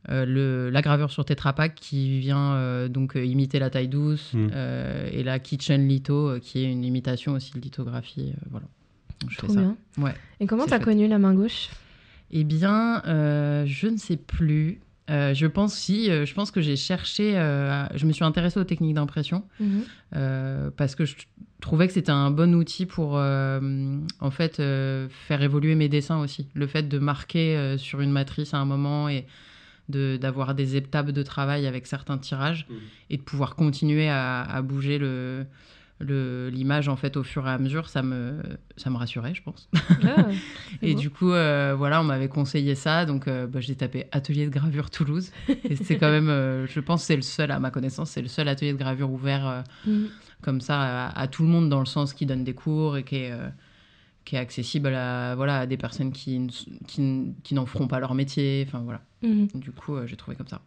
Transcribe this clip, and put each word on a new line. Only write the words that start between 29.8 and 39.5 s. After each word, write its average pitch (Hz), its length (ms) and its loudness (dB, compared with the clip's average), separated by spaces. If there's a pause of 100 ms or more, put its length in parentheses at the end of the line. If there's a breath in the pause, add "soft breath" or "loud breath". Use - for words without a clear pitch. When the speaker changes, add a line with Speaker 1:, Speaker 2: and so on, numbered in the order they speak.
Speaker 1:
de, 139 340 0
d'avoir 131 340 -2
des 135 200 0
étapes 143 360 0
de 143 120 0
travail 139 440 -2
avec 127 200 -6
certains 139 300 -4
tirages 143 520 -4
Speaker 2:
Mhm. 120 60 -12 (360 loud breath)
Speaker 1:
et - 60 -2
de 135 40 -6
pouvoir 139 340 -4
continuer 151 540 2
à, 127 320 0
à - 200 -4
bouger 139 360 -2
le, 131 480 -2 (540 soft breath)
le, 131 500 -2
l'image, 139 400 0
en 135 60 2
fait, 135 220 -4
au 135 60 -2
fur 131 240 -4
et - 20 0
à 131 80 0
mesure, 135 320 -2
ça 135 140 -2
me, 127 320 -4 (400)
ça - 160 -6
me 123 60 -2
rassurait, 120 360 -4
je - 80 -8
pense. - 320 -14